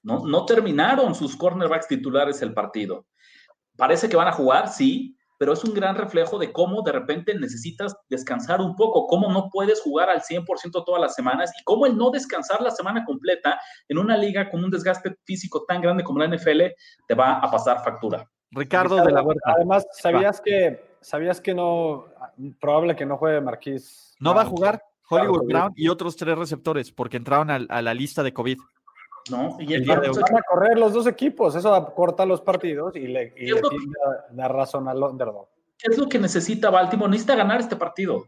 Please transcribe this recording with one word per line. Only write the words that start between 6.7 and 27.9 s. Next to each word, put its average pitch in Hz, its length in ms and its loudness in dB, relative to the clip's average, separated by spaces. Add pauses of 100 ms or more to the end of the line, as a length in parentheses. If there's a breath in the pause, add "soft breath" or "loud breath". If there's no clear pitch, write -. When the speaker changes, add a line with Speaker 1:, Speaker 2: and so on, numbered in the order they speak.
Speaker 1:
de 147 100 0
repente 147 420 -4
necesitas 160 640 -8 (120)
descansar 131 520 -4
un 185 160 -4
poco, 220 300 2
cómo 190 260 2
no 190 180 0
puedes 202 320 0
jugar 190 280 0
al 170 120 0
cien 170 220 -6
por 180 140 -6
ciento 175 260 -6
todas 175 160 0
las 139 140 -2
semanas 135 440 -2
y - 60 -20
cómo 240 220 4
el 233 100 2
no 240 140 4
descansar 220 500 -4
la 240 100 0
semana 214 340 -4
completa 165 540 -2 (300 loud breath)
en 147 100 -2
una 214 180 2
liga 202 340 0
con 170 140 -4
un 190 60 -2
desgaste 185 540 -2
físico 185 420 -8
tan 180 140 -2
grande 175 240 0
como 135 140 -4
la 156 80 2
N 170 100 -2
F 165 140 0
L 175 240 4 (340 soft breath)
te 113 60 2
va 131 240 4
a 131 120 0
pasar 123 320 2
factura. 110 460 -6 (240)
Speaker 2:
Ricardo 175 440 0
Speaker 3:
Ricardo, 175 120 6
Speaker 2:
de 147 40 4
la 139 100 4
Huerta. 151 340 0
Speaker 3:
además, 190 280 2
Speaker 2:
Va. - 160 -18
Speaker 3:
¿sabías 196 400 2
que, 185 400 0 (200)
sabías 175 400 -6
que 190 140 -4
no, 170 500 -2 (560)
probable 156 340 2
que 143 100 -6
no 139 120 -4
juegue 151 240 0
Marquise - 800 -10
Speaker 2:
No 160 140 0
va 220 80 6
a - 20 4
Speaker 3:
Brown? 185 120 -4
Speaker 2:
jugar 208 280 0 (240)
Speaker 3:
Claro, 170 160 4
Speaker 2:
Hollywood 185 160 2
Speaker 3:
porque 120 140 -2
Speaker 2:
Brown 180 200 2
y 156 140 0
otros 170 280 -2
tres 160 220 -2
receptores 147 540 -4
porque 120 240 -6
entraron 139 340 0
al, 127 200 -2
a 120 120 -2
la 117 100 -2